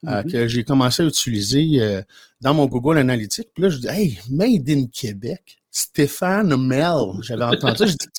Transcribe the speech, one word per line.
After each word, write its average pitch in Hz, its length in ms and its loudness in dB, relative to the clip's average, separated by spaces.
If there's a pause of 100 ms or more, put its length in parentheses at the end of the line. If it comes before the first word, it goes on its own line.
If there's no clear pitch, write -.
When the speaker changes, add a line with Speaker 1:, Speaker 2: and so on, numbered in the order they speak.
Speaker 1:
euh, 104 160 -2
Speaker 2:
Mhm. - 80 -6
Speaker 1:
que 117 160 0
j'ai 117 160 -2
commencé 135 400 4
à - 20 4
utiliser, 131 720 2
euh, 101 220 0 (380)
dans 135 140 2
mon 139 120 4
Google 123 320 0
Analytics. 120 560 -2
Puis 165 80 -4
là, 196 60 4
je 151 100 0
dis, « 120 100 -8
Hey, 147 300 -2 (100)
Made 160 400 0
in 139 240 0
Québec, 117 640 -10 (120)
Stéphane 180 840 0
Mel. » 131 560 0 (100)
J'avais 120 220 -4
entendu 120 340 0
ça, 220 80 4
je 190 60 2
dis, « - 140 -6 (120)